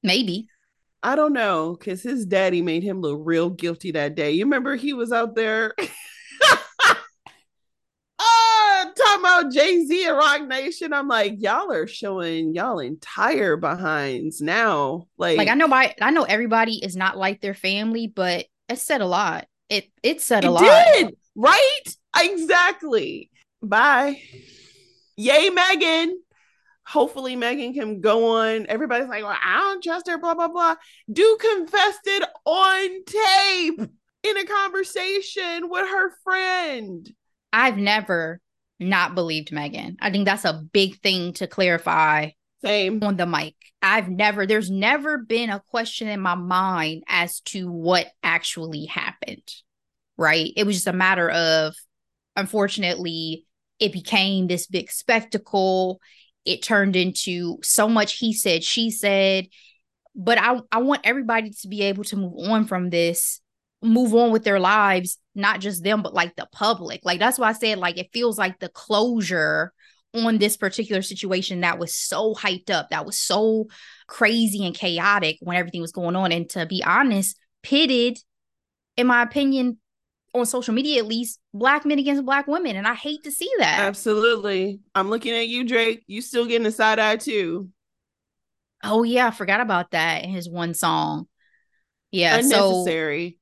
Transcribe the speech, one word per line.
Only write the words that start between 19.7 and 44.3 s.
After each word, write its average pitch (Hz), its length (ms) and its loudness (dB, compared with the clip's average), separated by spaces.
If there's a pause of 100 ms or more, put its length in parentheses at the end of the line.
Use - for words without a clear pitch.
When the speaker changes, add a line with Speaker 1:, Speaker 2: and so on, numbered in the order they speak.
Speaker 1:
it 311 180 0
said 220 220 2
a - 40 4
Speaker 2:
It 175 40 4
Speaker 1:
lot. 175 120 6 (300)
Speaker 2:
did, 359 220 2 (200)
right? 427 440 6 (380)
Exactly. 339 1120 0 (320)
Bye. 262 580 2 (960)
Yay, 285 320 4
Megan. 349 720 2 (640)
Hopefully 262 500 -2
Megan 247 380 -4
can 214 280 -8
go 226 360 2
on. 220 300 -2
Everybody's 240 400 -4
like, 214 160 -10
"Well, 202 180 -6
I - 180 0
don't 392 240 -2
trust 339 240 -6
her, 339 100 -4
blah, 330 160 -4
blah, 339 160 -2
blah." 339 260 0 (360)
Dude 440 280 4
confessed 403 680 0
it 392 220 -2 (180)
on 381 600 0
tape 381 840 0 (340)
in 403 140 -2
a 392 80 -4
conversation 381 1200 -4
with 359 180 -4
her 381 240 -2 (120)
friend. 330 840 -4 (440)
Speaker 1:
I've 233 240 2
never 190 640 0 (380)
not 180 360 0
believed 160 360 -4
Megan. 151 500 -8
I 208 100 0
think 196 140 0
that's 196 200 0
a 160 160 -2 (120)
big 196 280 2
thing 180 320 -2
to 180 140 -8
clarify 160 840 0 (340)
Speaker 2:
Same. 208 380 0
Speaker 1:
on 202 120 0
the 180 120 -2
mic. 156 280 -4 (260)
I've 196 280 2
never, 202 380 0